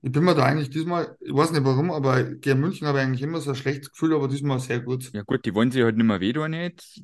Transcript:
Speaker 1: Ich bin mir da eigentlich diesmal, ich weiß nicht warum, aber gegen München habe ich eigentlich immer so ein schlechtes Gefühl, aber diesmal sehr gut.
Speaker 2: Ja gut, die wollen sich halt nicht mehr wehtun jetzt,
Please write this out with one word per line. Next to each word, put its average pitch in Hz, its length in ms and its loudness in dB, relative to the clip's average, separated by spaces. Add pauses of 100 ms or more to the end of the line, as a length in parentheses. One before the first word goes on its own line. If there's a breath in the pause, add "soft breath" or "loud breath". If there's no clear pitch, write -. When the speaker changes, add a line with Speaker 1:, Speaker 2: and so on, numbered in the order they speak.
Speaker 1:
Ich 135 100 -4
bin 143 120 2
mir 175 120 6
da 143 100 4
eigentlich 139 240 0
diesmal, 160 500 -4
ich 143 140 -10
weiß 156 180 2
nicht 151 140 0
warum, 135 260 2
aber 135 320 2
gegen 131 360 0
München 160 280 -2
habe 139 120 2
ich 135 60 0
eigentlich 131 180 -2
immer 160 180 -4
so 143 100 -6
ein 131 40 -2
schlechtes 143 360 -6
Gefühl, 160 220 0
aber 143 140 0
diesmal 139 320 -2
sehr 123 200 -4
gut. 127 340 -6
Speaker 2:
Ja 104 100 -8
gut, 131 220 -2
die 104 100 -4
wollen 120 160 4
sich 127 120 2
halt 113 140 2
nicht 113 80 4
mehr 104 140 2
wehtun 151 340 -2
jetzt, 175 500 -10